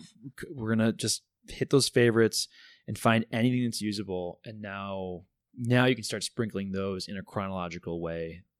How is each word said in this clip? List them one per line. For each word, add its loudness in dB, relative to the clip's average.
C-, -12
we're 0
gonna 4
just -2
hit -4
those 6
favorites 4
and -6
find 4
anything 2
that's -4
usable. -4
And -14
now, -8
now 4
you 4
can -10
start -6
sprinkling -4
those -4
in -10
a -10
chronological -6
way -6